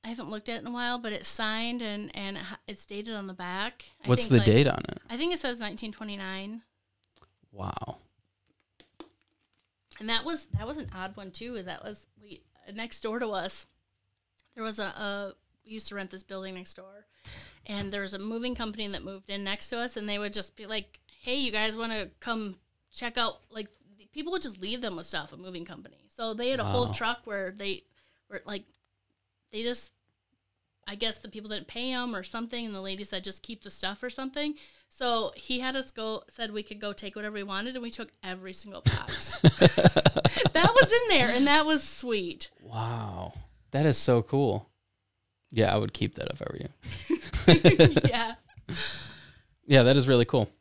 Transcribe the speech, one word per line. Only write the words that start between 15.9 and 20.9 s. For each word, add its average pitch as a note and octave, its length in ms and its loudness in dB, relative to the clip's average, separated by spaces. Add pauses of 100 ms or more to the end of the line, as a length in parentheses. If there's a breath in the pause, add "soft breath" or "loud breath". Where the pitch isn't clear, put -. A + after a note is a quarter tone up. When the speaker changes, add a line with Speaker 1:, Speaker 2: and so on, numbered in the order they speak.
Speaker 1:
rent G3 160 -8
this F#3+ 120 -16
building F#3+ 340 -12
next F#3 180 -14
door, F#3+ 320 -20 (580 loud breath)
and G3+ 260 -6
there G3+ 120 -4
was G3 100 -8
a G3 60 -8
moving A#3 360 -6
company A3 340 -6
that F#3+ 140 -6
moved F#3+ 280 -14
in G3+ 120 -6
next G3 280 -6
to A#3+ 80 -4
us, A#3+ 180 -4
and G#3 100 -6
they G#3 120 -4
would G#3 160 -6
just G3+ 220 -6
be G#3+ 100 -16
like, G#3+ 340 -8 (220)